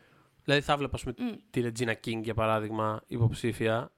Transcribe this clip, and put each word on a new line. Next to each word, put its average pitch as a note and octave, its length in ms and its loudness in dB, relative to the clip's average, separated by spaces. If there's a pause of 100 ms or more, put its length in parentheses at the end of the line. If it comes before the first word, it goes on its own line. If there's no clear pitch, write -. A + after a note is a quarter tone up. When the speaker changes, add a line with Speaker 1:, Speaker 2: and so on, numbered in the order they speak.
(440)
Speaker 1:
Δηλαδή, C#3+ 200 2
θα D3 140 2
βλέπα, C3+ 180 -2
ας - 80 -8
πούμε, B2 140 -6
Speaker 2:
Μμ. A#3+ 180 -4 (140)
Speaker 1:
τη B2+ 160 0
Regina A2+ 280 0 (120)
King, A2+ 180 -2
για A2 100 -2
παράδειγμα, A2 720 0
υποψήφια. A#2 920 0